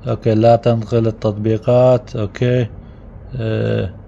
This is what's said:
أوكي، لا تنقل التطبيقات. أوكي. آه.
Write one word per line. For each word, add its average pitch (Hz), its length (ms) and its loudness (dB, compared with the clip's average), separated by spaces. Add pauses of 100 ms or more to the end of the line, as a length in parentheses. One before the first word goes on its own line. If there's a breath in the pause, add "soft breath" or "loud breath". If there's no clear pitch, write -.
أوكي، 113 280 -2
لا 117 200 6
تنقل 113 520 0
التطبيقات. 117 1080 0
أوكي. 123 520 -2 (680 loud breath)
آه. 110 580 -4 (140)